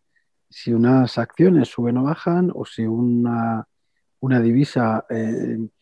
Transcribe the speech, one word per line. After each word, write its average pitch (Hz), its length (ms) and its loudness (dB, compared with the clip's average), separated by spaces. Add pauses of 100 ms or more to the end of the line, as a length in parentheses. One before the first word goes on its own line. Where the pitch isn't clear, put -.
(500)
si - 220 -8
unas 123 460 2
acciones 160 500 2
suben 120 300 -2
o 131 60 0
bajan 170 500 0
o - 120 -10
si - 200 -8
una, 117 800 -2 (540)
una 127 200 0
divisa, 117 680 0
eh, 113 500 -6 (240)